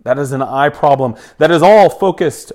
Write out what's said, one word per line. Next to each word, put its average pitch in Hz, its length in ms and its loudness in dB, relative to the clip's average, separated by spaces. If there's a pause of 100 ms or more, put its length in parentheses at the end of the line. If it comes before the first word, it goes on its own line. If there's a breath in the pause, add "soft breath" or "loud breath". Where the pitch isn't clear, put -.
that 123 140 -4
is 139 140 -6
an 135 100 -6
I 135 260 -2
problem. 135 480 -2 (220 loud breath)
That 156 120 2
is 165 120 2
all 196 280 6
focused - 640 -6